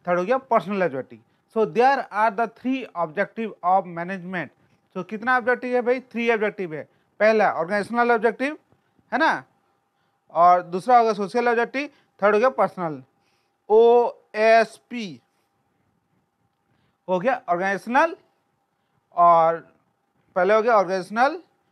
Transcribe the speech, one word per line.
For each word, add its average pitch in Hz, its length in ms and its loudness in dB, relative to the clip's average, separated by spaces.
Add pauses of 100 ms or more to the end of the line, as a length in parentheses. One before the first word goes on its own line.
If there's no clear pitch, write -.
थर्ड 175 140 0
हो 180 60 -4
गया 254 120 -2 (120)
पर्सनल 196 340 -2
ऑब्जेक्टिव। 127 400 -8 (320)
So, 214 160 0
there 247 300 2
are 214 320 -2
the 220 240 -4
three 254 260 -6 (140)
objective 190 560 -6 (140)
of 185 260 0
management। 175 640 -10 (380)
So, 180 100 -8
कितना 233 320 -2
ऑब्जेक्टिव 247 380 -2
है 247 60 0
भाई? 247 200 0
थ्री 233 300 -4
ऑब्जेक्टिव 196 440 -4
है। 143 120 -12 (320)
पहला 208 340 4
ऑर्गेनाइजेशनल 202 580 -2
ऑब्जेक्टिव 233 460 -2 (540)
है 226 80 -4
ना, 190 240 0 (880)
और 180 300 4
दूसरा 190 340 2
होगा 226 160 4
सोशल 220 360 -2
ऑब्जेक्टिव, 240 400 -4 (320)
थर्ड 208 140 4
हो 208 40 2
गया 262 100 2
पर्सनल, 180 540 -4 (680)
ओएसपी 226 1500 2 (1900)
हो 185 120 -2
गया 240 160 0 (140)
ऑर्गेनाइजेशनल, 220 680 -2 (1000)
और 165 440 4 (760)
पहले 190 200 2
हो 220 60 2
गया 233 140 2
ऑर्गेनाइजेशनल, 202 640 0 (320)